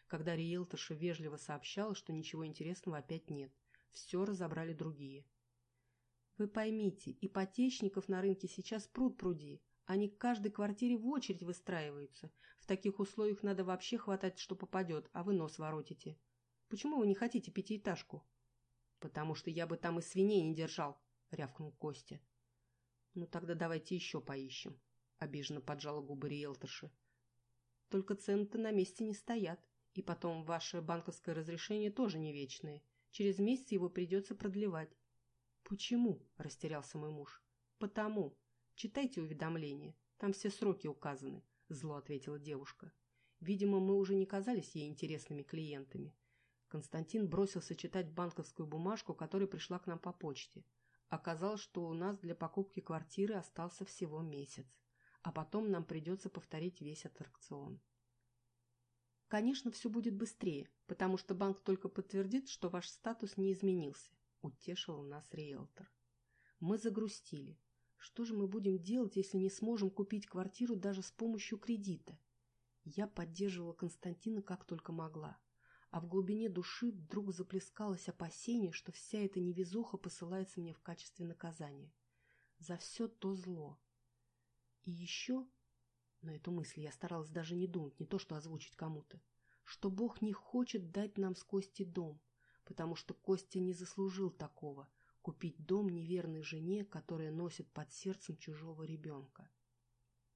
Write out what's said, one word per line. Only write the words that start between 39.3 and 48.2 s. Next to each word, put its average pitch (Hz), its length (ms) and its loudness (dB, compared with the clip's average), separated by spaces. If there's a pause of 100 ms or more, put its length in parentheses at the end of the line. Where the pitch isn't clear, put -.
Там 196 160 2
все 202 180 0
сроки 196 360 2
указаны», 139 560 -4 (240)
зло 151 280 -4
ответила 143 420 -4
девушка. 143 560 -8 (460)
«Видимо, 196 400 4
мы 190 160 6
уже 196 180 6
не 190 120 8
казались 196 500 0
ей 147 120 -2
интересными 151 560 -4
клиентами». 147 720 -4 (520)
Константин 160 600 0
бросился 175 480 2
читать 175 360 -2
банковскую 170 560 -4